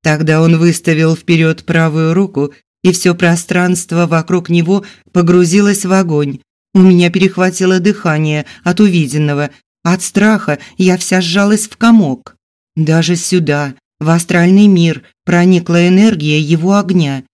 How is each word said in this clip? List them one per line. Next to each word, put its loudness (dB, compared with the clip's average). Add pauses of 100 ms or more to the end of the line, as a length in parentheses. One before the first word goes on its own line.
Тогда 0
он 4
выставил 0
вперёд -2
правую -2
руку, -2 (300)
и 4
всё 0
пространство -2
вокруг -4
него 0 (260)
погрузилось 2
в -4
огонь. -2 (360)
У 6
меня 4
перехватило -2
дыхание -2 (180)
от -2
увиденного. 0 (340)
От -2
страха -2 (180)
я 2
вся -2
сжалась -2
в -20
комок. 0 (400)
Даже 0
сюда, -4 (260)
в -2
астральный 2
мир, 2 (240)
проникла 2
энергия 2
его 0
огня. -2 (100)